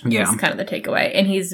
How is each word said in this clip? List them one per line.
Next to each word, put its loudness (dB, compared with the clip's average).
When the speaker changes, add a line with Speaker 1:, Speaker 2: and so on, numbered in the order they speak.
Speaker 1:
Yeah. 2
Speaker 2:
That's 0
kind -2
of -
the -4
takeaway. -2
And 4
he's 0